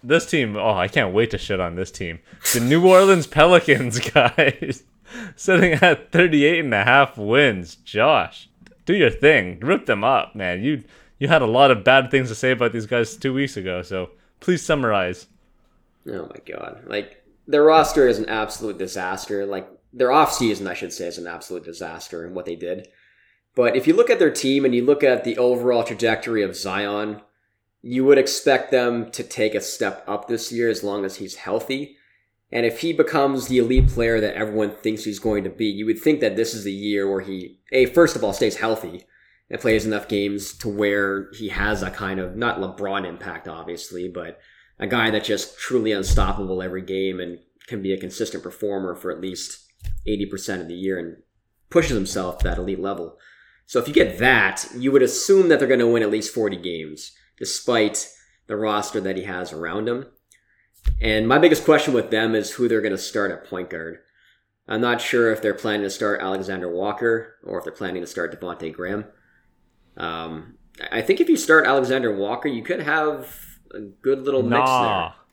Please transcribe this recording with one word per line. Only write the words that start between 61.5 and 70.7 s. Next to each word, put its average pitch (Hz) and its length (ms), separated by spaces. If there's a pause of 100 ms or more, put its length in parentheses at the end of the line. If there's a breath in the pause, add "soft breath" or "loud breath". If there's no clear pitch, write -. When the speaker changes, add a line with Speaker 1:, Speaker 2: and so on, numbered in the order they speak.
Speaker 2:
question 147 280
with 113 160
them 113 240
is 107 180
who 123 160
they're 113 140
gonna 98 160
start 101 320
at - 160
point 90 240
guard. 82 300 (720)
I'm 110 120
not 120 200
sure 117 300
if 107 100
they're 107 120
planning 104 300
to 98 60
start 101 320
Alexander 95 520
Walker 113 720
or 95 140
if 87 80
they're - 80
planning 92 280
to 82 60
start 85 300
Devontae 82 360
Graham. 98 320 (920)
Um, 82 600 (340)